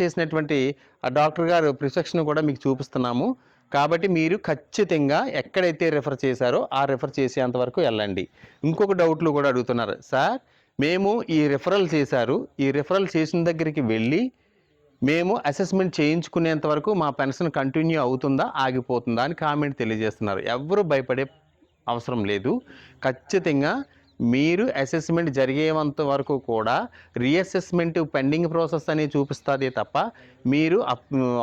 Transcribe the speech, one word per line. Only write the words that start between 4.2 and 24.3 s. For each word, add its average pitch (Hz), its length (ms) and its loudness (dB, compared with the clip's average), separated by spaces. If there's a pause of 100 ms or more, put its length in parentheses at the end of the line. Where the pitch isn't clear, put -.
ఖచ్చితంగా 160 880 0
ఎక్కడైతే 170 640 0
రిఫర్ 147 340 -2
చేశారో 127 480 0
ఆ 135 120 2
రిఫర్ 139 260 -2 (100)
చేసేంత 127 360 0
వరకు 123 240 -2
వెళ్ళండి. 107 480 0 (360)
ఇంకొక 196 280 2
డౌట్లు 165 380 2
కూడా 143 180 2
అడుగుతున్నారు, 120 520 0
"సార్, 170 380 0 (420)
మేము 196 500 2
ఈ 151 180 4
రిఫరల్ 180 460 2
చేశారు, 143 540 0 (120)
ఈ 135 100 2
రిఫరల్ 180 460 0
చేసిన 165 280 0
దగ్గరికి 156 360 0
వెళ్ళి 127 520 0 (720)
మేము 170 440 2
అసెస్మెంట్ 185 540 0
చేయించుకునేంత 160 680 0
వరకు 151 280 0
మా 156 160 0
పెన్షన్ 139 400 -2
కంటిన్యూ 156 500 0
అవుతుందా, 135 560 0
ఆగిపోతుందా?" 123 640 0
అని 147 120 -2
కామెంట్ 147 440 -2
తెలియజేస్తున్నారు. 110 600 -2
ఎవరు 147 440 -2
భయపడే 135 440 0 (640)
అవసరం 117 360 -2
లేదు. 104 360 0 (440)
ఖచ్చితంగా 160 800 0 (360)
మీరు 151 440 2